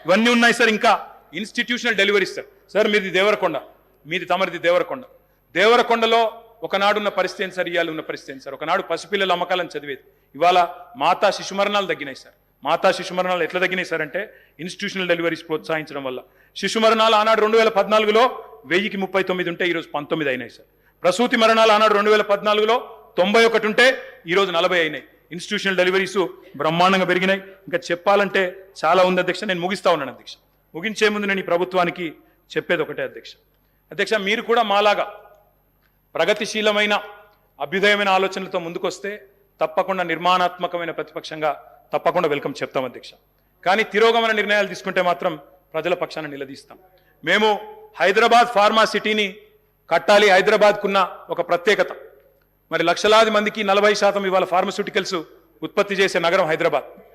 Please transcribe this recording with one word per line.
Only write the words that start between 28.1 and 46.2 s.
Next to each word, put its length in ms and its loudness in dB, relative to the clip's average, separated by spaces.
చాలా 180 4
ఉంది 180 2
అధ్యక్ష, 240 -4
నేను 160 -4
ముగిస్తా 300 -2
ఉన్నాను 220 -2
అధ్యక్ష. 240 -20
ముగించే 340 -2
ముందు 180 -2
నేను 120 -2
ఈ 40 -4
ప్రభుత్వానికి 720 -2
చెప్పేది 260 -2
ఒకటే 200 -8
అధ్యక్ష. 300 -12
అధ్యక్ష, 220 -4
మీరు 280 -2
కూడా 200 2
మాలాగా 400 2
ప్రగతిశీలమైన, 840 0
అభ్యుదయమైన 480 0
ఆలోచనలతో 500 -2
ముందుకొస్తే 640 -8
తప్పకుండా 420 -2
నిర్మాణాత్మకమైన 880 -2
ప్రతిపక్షంగా 720 -8
తప్పకుండా 360 0
వెల్కమ్ 340 -4
చెప్తాం 220 -4
అధ్యక్ష. 260 -14
కానీ 160 2
తిరోగమన 500 2
నిర్ణయాలు 340 0
తీసుకుంటే 360 -4
మాత్రం 360 -2
ప్రజల 220 -4
పక్షాన 320 -6